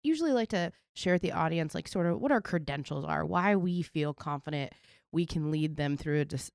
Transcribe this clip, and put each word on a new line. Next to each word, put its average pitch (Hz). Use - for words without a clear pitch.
usually 311
like 233
to 175
share 180
with 180
the 185
audience, 160
like, 165
sort 175
of 170
what 277
our 247
credentials 147
are, 156
why 180
we 175
feel 147
confident 147
we 170
can 151
lead 156
them 143
through 147
a 147
dis-, -